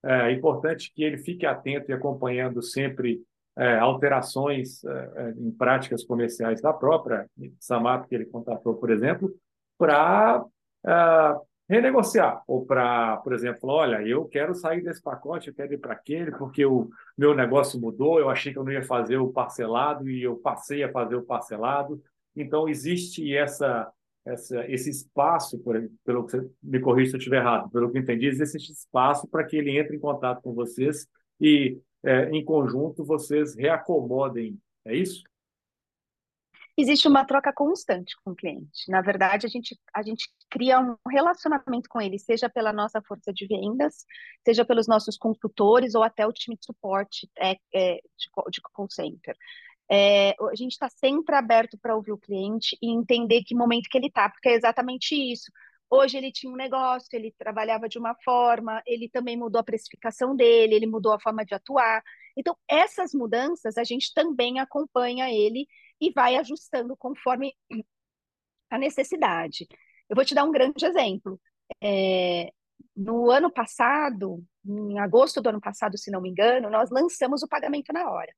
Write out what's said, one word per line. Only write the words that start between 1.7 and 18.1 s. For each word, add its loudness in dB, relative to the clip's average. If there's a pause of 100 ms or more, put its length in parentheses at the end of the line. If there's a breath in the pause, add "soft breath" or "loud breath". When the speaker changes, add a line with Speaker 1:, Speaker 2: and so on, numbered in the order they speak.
Speaker 1:
e -2
acompanhando -4
sempre, -4 (340)
é, 2
alterações, 0
é, -8
é, -8
em -6
práticas 0
comerciais -2
da 2
própria 0 (300)
samap -2
que -6
ele -4
contratou, -6
por -4
exemplo, 0 (460)
pra, 4 (400)
é, -2 (760)
renegociar, 4
ou -2
pra, 2
por -6
exemplo, -4
falar, -2
"Olha, 2
eu 0
quero -2
sair -4
desse -10
pacote, -10
eu -18
quero -8
ir -12
pra -10
aquele, -6
porque 0
o 2 (260 loud breath)
meu 6
negócio 2
mudou, 2